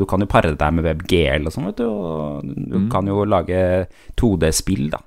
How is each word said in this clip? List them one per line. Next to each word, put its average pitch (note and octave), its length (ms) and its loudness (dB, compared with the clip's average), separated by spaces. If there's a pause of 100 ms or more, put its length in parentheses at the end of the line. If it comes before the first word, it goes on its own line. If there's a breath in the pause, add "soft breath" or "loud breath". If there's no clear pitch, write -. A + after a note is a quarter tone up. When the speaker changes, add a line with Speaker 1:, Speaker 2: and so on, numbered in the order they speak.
Speaker 1:
du F#2+ 80 0
kan F#2+ 100 2
jo G2+ 60 0
pare G#2 240 4
det D2 80 -2
der D2+ 160 2
med D#2+ 100 2
WebGL D#2 640 2
og D#2+ 80 -6
sånn, E3 160 -6
vet G#3+ 80 -10
du, A#3 100 -2
og F3 540 -6
du - 360 -6
Speaker 2:
Mm. G#2 120 0
Speaker 1:
kan G2 160 0
jo G2+ 180 0
lage F2+ 640 2 (300 soft breath)
to G#2 200 4
D-spill, D#2+ 540 0
da. - 160 -4